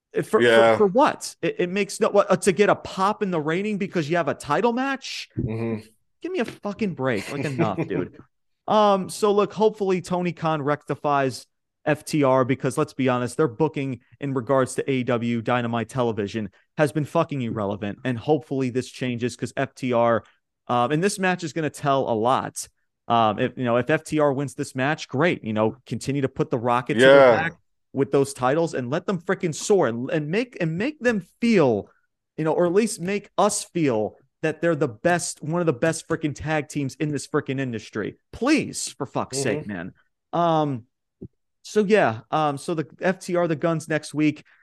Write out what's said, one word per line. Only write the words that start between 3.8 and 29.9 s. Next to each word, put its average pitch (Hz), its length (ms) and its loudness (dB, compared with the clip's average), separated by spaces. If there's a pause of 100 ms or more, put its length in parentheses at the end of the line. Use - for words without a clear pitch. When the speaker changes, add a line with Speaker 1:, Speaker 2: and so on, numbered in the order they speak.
Speaker 1:
you 175 80 0
have 165 100 0
a 127 60 -2
title 190 400 0
match? 262 640 -6
Speaker 2:
Mm-hmm. 113 480 -6 (380)
Speaker 1:
Give 349 80 -8
me 370 80 -4
a 226 60 -2
fucking 202 500 -6
break. 131 360 -2
Like, 139 140 -4
enough, 131 320 -2
Speaker 2:
<laughs> 165 100 -4
Speaker 1:
dude. 90 300 -6 (500)
Um, 202 400 4
so 208 240 0
look, 202 220 2
hopefully 190 480 0
Tony 180 300 -4
Khan 160 320 -2
rectifies 139 840 -2 (400)
F 147 180 0
T 151 200 0
R 131 220 6
because 131 300 -2
let's 151 200 -2
be 127 120 0
honest, 123 300 0
their 156 100 2
booking 135 520 -4 (200)
in 139 140 -6
regards 127 420 0
to 135 140 -4
A 135 60 0
E 127 80 -2
W 117 400 -2
Dynamite 117 460 -2
Television 110 600 -4 (260)
has 151 160 2
been 151 140 -2
fucking 151 380 -2
irrelevant. 104 600 -4
And 127 140 -4
hopefully 135 540 -2
this 120 180 -4
changes 123 460 -6
'cause - 200 -8
F 135 200 -4
T 123 180 -4
R, 117 300 2 (440)
um, 120 240 0
and 156 120 0
this 202 160 -2
match 180 240 0
is 151 100 -8
gonna 156 160 -4
tell 139 400 0
a 120 60 0
lot 107 520 0 (420)
um, 110 300 4
if, 123 180 -2
you 131 80 -4
know, 120 120 2
if 123 120 0
F 156 140 0
T 151 160 -2
R 147 120 4
wins 135 220 -4
this - 220 -10
match, 143 320 -4
great. 143 360 0
You 110 80 -4
know, 107 340 0
continue 139 360 -4
to 131 80 0
put - 200 -4
the 127 100 -2
rocket 123 340 0
to 107 80 2
Speaker 2:
Yeah. 131 60 10
Speaker 1:
their 135 300 10
back 165 160 -4 (380)
with 135 200 -2
those 139 220 2
titles 160 420 -2
and 123 160 -6
let 175 160 -4
them 190 120 -2
freaking 180 340 -4
soar 185 340 2
and, 117 240 -4